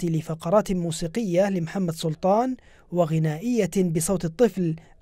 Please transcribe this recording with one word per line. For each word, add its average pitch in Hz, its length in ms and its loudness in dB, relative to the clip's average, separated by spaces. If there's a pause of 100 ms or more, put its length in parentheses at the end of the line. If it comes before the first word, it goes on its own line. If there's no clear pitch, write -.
لفقرات 165 680 0
موسيقية 175 760 0
لمحمد 180 420 -2
سلطان 196 640 0 (360)
وغنائية 165 840 0
بصوت 180 480 0
الطفل 170 500 0 (260)